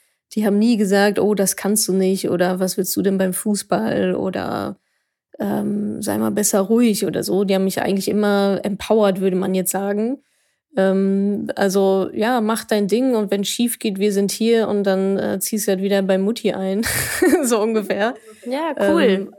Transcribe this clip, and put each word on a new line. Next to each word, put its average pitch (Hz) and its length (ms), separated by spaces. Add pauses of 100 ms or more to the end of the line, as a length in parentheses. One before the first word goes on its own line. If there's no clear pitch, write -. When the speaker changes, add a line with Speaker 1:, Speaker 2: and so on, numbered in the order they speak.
(340)
Speaker 1:
Die 214 120
haben 202 140
nie 233 180
gesagt, 202 420
"Oh, 202 160
das 190 200
kannst 208 320
du 185 60
nicht" 190 360
oder 180 300
"Was 185 180
willst 185 180
du 202 60
denn 196 160
beim 185 160
Fußball" 202 840
oder, 185 640 (600)
ähm, 208 600
"Sei 202 160
mal 220 140
besser 202 300
ruhig" 220 440
oder 165 180
so. 196 200
Die 190 120
haben 190 100
mich 190 160
eigentlich 190 280
immer 202 540
empowered, 202 580
würde 190 160
man 190 180
jetzt 185 160
sagen. 208 520 (540)
Ähm, 196 800
also, 190 580
ja, 226 280
mach 220 240
dein 208 220
Ding 247 280
und 214 160
wenn's 202 160
schief - 320
geht, 190 200
wir 208 120
sind 196 200
hier 226 360
und 208 160
dann, 190 340
äh, 202 220
ziehst - 280
du 202 60
halt 190 80
wieder 196 200
bei 190 160
Mutti 202 340
ein, 190 320
<laughs> - 600
so 226 180
ungefähr. 220 540 (300)
Speaker 2:
Ja, 285 300 (120)
cool. 202 400
Speaker 1:
Ähm, - 120